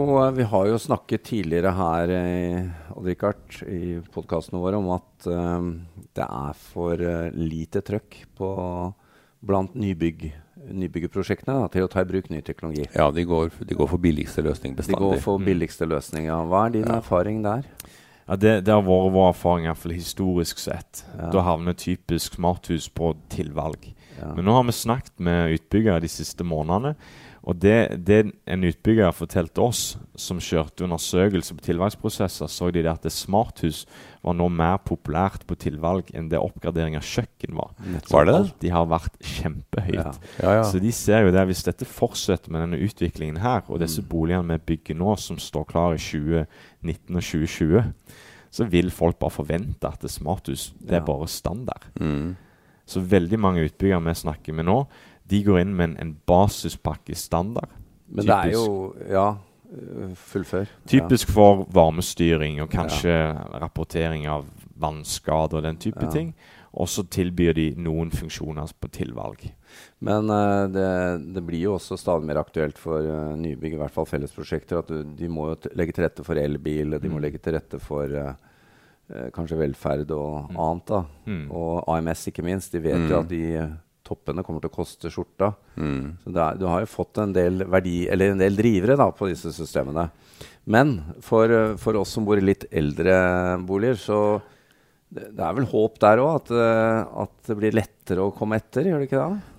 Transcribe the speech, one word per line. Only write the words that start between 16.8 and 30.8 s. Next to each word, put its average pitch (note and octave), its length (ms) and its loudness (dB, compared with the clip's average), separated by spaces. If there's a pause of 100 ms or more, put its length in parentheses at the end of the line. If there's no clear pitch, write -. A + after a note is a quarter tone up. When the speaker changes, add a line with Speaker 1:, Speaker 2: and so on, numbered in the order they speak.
Speaker 2:
Ja. A#2 140 0
Speaker 1:
erfaring G#2 420 0
der? A2 220 -2 (640)
Speaker 3:
Ja, F#2+ 80 -2
det, G#2 280 4
det G#2+ 80 4
har G#2+ 100 8
vært F#2 300 6
vår F#2 220 8
erfaring, F2 300 0
i E2 40 -2
hvert E2 100 -4
fall E2+ 140 -8
historisk F2 680 -2
sett. - 460 -10 (140)
Speaker 1:
Ja. E2 120 -6
Speaker 3:
Da F#2 120 4
havner F2 320 0
typisk - 640 -4
smarthus F2 520 -2
på D#2+ 280 -2 (120)
tilvalg. D2+ 640 -6 (280)
Speaker 1:
Ja. D#2 140 -10
Speaker 3:
Men E2+ 100 -4
nå G#2 100 4
har B2+ 80 6
vi A#2+ 80 0
snakket A#2 480 -4
med F2 400 2
utbyggere G#2 420 2
de E2 60 -4
siste - 380 -8
månedene, F2 500 -2 (500)
og F2+ 140 -2
det, F#2+ 460 4
det G#2 280 4 (140)
en F#2 160 -2
utbygger F#2+ 500 4
fortalte E2+ 480 -2
oss, - 360 0 (180)
som - 240 -8
kjørte D#2+ 460 -2